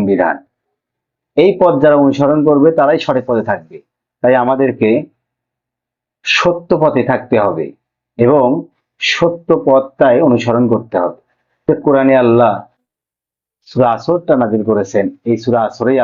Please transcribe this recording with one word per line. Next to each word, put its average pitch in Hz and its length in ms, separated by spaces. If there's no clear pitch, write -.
বিধান। 87 280
এই 180 220
পথ 175 140
যারা 147 200
অনুসরণ 139 440
করবে 147 300
তারাই 151 280
সঠিক 131 240
পথে 117 200
থাকবে। 82 280
তাই 127 220
আমাদেরকে 123 460
সত্য - 440
পথে 139 180
থাকতে - 240
হবে 80 200
এবং 127 260
সত্য - 480
পথটাই 135 500
অনুসরণ 117 360
করতে - 280
হবে। 85 180
তো 156 40
কোরআনে 135 380
আল্লাহ 117 300
সূরা 123 260
আসরটা 170 460
নাযিল 107 280
করেছেন, 104 360
এই 117 140
সূরা 117 240
আসরেই 127 360